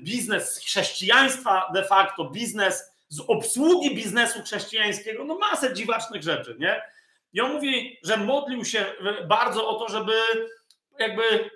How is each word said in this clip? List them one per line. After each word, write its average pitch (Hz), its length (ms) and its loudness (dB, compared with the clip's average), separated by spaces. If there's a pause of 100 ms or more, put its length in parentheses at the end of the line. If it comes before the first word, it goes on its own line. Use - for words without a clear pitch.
biznes 202 520 -2
z - 40 -8
chrześcijaństwa 202 1160 2
de 190 100 2
facto, 190 400 4
biznes 196 600 -2 (240)
z 151 120 -12
obsługi 277 720 4
biznesu 220 480 0
chrześcijańskiego, 220 840 -4
no 320 140 -6
masę 359 360 0
dziwacznych 214 480 -4
rzeczy, 135 360 -4
nie? 180 240 -2 (500)
I 185 80 -2
on 262 120 0
mówi, 269 500 -2
że 208 140 0
modlił 247 480 0
się, 214 160 -2
e, 190 460 -4
bardzo 214 420 2
o 220 60 0
to, 226 140 -4
żeby 208 240 -2 (840)
jakby 220 580 0